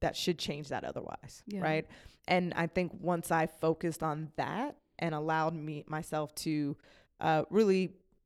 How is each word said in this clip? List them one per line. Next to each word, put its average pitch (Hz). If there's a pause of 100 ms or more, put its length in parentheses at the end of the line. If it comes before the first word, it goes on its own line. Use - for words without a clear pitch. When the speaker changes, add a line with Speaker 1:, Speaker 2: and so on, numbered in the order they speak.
Speaker 1:
that 160
should 175
change 147
that 123
otherwise," -
Speaker 2:
Yeah. 202
Speaker 1:
right? 160 (400)
And 180
I 170
think 175
once 170
I 160
focused 160
on 151
that 170 (240)
and 165
allowed 160
me, 151
myself 156
to, 147 (440)
uh, 160
really, 190 (320)